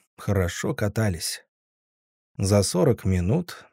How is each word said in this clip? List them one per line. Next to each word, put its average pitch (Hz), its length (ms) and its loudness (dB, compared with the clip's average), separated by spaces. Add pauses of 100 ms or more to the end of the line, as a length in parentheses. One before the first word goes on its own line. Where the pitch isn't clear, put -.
(180)
хорошо - 560 -2
катались. 104 720 -4 (920)
За 101 260 4
сорок 156 420 0
минут 95 680 -2